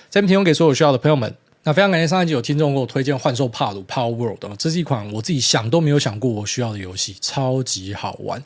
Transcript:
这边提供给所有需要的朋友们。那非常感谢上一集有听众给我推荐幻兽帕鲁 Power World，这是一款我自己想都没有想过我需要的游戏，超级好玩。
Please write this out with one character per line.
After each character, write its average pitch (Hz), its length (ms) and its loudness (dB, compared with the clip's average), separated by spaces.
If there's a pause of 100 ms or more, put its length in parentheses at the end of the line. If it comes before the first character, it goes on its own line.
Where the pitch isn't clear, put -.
这 202 120 2
边 202 80 4
提 190 80 6
供 196 80 4
给 165 100 4
所 165 140 4
有 147 40 6
需 143 120 2
要 147 80 6
的 131 40 2
朋 151 140 2
友 151 60 4
们。 113 180 -2 (300)
那 156 80 2
非 175 100 4
常 202 80 4
感 170 100 2
谢 165 60 2
上 180 160 2
一 175 40 2
集 160 60 -2
有 131 80 0
听 143 160 -2
众 147 160 2
给 139 60 0
我 127 80 0
推 135 160 -2
荐 135 160 0
幻 135 160 0
兽 127 140 0
帕 113 240 -2
鲁 98 160 -10
Power 120 260 -2
World， 104 420 -6
这 160 140 -2
是 160 80 -2
一 170 60 0
款 104 280 -4
我 110 80 -6
自 110 120 -4
己 139 80 0
想 117 280 0
都 160 120 2
没 156 100 2
有 143 80 4
想 107 220 -2
过 127 100 0
我 104 160 -4
需 - 140 -6
要 117 120 -4
的 104 60 -8
游 92 160 -10
戏， 92 260 -8
超 131 400 -2
级 98 320 -6
好 - 300 -8
玩。 98 240 -8